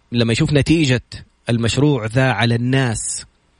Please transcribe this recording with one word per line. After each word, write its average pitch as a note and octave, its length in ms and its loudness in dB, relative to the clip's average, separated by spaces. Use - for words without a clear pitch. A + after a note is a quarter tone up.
لما A#2 220 0
يشوف D3 200 0
نتيجة C#3+ 480 2
المشروع A#2+ 560 0
ذا B2+ 260 0
على A#2 240 0
الناس، B2 680 -2